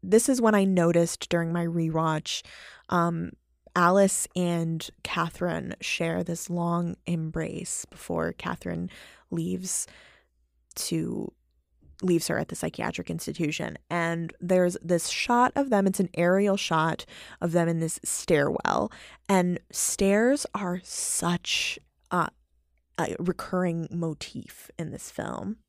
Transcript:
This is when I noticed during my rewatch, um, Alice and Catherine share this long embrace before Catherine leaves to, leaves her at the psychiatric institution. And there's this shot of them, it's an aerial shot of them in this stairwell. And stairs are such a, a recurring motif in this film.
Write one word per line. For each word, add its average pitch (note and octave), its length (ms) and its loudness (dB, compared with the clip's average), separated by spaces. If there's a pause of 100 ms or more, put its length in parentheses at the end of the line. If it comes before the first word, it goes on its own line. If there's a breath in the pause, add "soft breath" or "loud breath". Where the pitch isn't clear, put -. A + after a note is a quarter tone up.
This G#3 260 4
is C4 100 4
when A3 160 4
I G3 80 6
noticed E3+ 640 2
during E3+ 240 0
my E3+ 140 0
rewatch, D#3+ 760 0 (460 loud breath)
um, E3+ 420 0 (440)
Alice F#3 600 6
and E3 540 -2 (140)
Catherine - 760 -4
share E3+ 440 -2
this E3+ 260 -6
long E3+ 560 -2
embrace D#3+ 800 -4
before - 480 -4
Catherine - 560 -6 (420 loud breath)
leaves F3+ 560 -4 (880 loud breath)
to, - 560 -4 (680)
leaves F3 260 2
her - 100 0
at - 120 -4
the - 60 -8
psychiatric - 540 -6
institution. E3 680 -6 (120)
And E3+ 520 -2
there's F3+ 400 4
this E3+ 260 0
shot B3 480 2
of C#4 140 0
them, G3+ 180 4
it's F#3+ 120 0
an F#3 160 2
aerial F#3+ 420 4
shot E3 480 0 (360 loud breath)
of E3+ 100 0
them E3+ 160 4
in E3 120 0
this E3 240 -4
stairwell. C#3+ 880 2 (360 loud breath)
And F3+ 320 4 (120)
stairs G#3+ 840 2
are F#3 300 -4
such - 960 -2 (320)
a, E3+ 180 0 (680)
a D3 220 -2
recurring F3 720 -2
motif - 840 -8
in E3 140 -6
this - 200 -14
film. - 460 -8 (100)